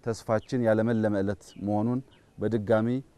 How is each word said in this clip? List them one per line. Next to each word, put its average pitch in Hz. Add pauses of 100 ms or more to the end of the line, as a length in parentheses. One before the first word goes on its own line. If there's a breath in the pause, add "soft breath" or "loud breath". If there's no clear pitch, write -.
ተስፋችን 117
ያለመለመ 110
ዕለት 98 (160)
መሆኑን 107 (380 soft breath)
በድጋሚ 110 (300)